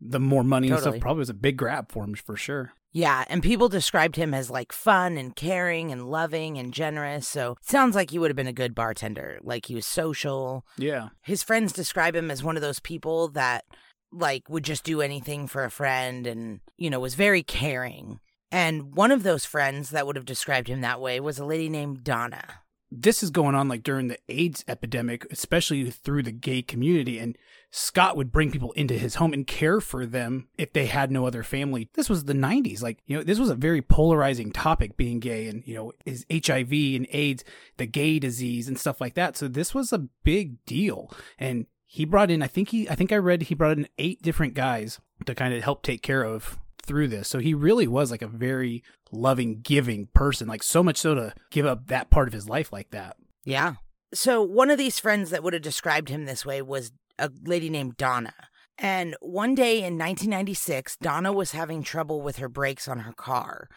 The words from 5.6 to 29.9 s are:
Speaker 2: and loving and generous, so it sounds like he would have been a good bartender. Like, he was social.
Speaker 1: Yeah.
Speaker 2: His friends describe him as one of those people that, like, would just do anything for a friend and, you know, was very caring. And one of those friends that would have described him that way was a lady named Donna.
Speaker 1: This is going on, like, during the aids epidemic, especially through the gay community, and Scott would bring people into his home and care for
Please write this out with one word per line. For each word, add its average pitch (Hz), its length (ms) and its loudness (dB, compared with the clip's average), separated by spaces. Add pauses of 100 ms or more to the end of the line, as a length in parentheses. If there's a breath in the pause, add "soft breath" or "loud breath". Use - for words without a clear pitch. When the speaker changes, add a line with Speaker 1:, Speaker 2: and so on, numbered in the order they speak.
Speaker 2:
and 123 180 -8
loving 156 480 -4
and 123 160 -8
generous, 147 540 -4
so 127 240 -4 (100)
it - 80 -20
sounds 262 260 6
like 185 140 2
he 151 80 -4
would 165 140 4
have 135 40 -2
been 131 120 -2
a 127 60 -6
good 120 200 -2
bartender. 110 680 -4
Like, 120 240 -6
he 123 80 -6
was 110 100 -6
social. 135 800 -2 (100)
Speaker 1:
Yeah. 131 340 -4 (120)
Speaker 2:
His 190 220 -2
friends 226 280 2
describe 170 440 0
him 165 160 -2
as 135 120 -6
one 160 120 0
of 151 80 -4
those 143 160 -2
people 165 500 -2
that, 131 360 -2 (460 soft breath)
like, 147 380 -2
would 156 140 -4
just 151 200 -6
do 156 200 0
anything 143 420 -6
for 135 200 -6
a 117 60 -4
friend 127 540 -2
and, 113 360 -8 (160)
you 170 120 -2
know, 131 100 -2
was 127 140 -4
very 190 300 4
caring. 127 800 -4 (300)
And 160 440 0
one 208 160 6
of 269 100 6
those 175 240 2
friends 139 460 -2
that 147 160 -2
would 143 80 -4
have 131 100 -10
described 127 440 -2
him 127 120 -4
that 123 180 -2
way 127 200 -2
was 143 180 -4
a 143 80 -8
lady 160 240 -2
named 147 340 -6
Donna. 120 580 -4 (280)
Speaker 1:
This 127 320 2
is 190 80 0
going 147 240 4
on, 139 140 2
like, 120 160 -4
during 135 240 -2
the 120 100 -6 (100)
aids 151 400 -2
epidemic, 120 600 -6
especially 147 640 0
through 143 320 -2
the 120 80 -6
gay 127 320 -2
community, 127 560 2
and 117 180 -6 (320 soft breath)
Scott - 480 2
would 131 140 -2
bring 151 180 4
people 127 220 -4
into 127 260 0
his 120 180 -2
home 165 180 4
and 139 120 -2
care 170 340 2
for 127 280 -6